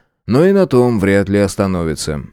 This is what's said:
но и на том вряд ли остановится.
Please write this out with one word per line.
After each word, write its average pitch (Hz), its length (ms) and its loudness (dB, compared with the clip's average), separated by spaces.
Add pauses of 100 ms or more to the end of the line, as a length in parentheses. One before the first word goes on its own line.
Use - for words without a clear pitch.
(260)
но 139 200 2
и 196 60 4
на 196 140 2
том 123 340 2
вряд 98 280 2
ли 101 100 0
остановится. 87 840 -4 (100)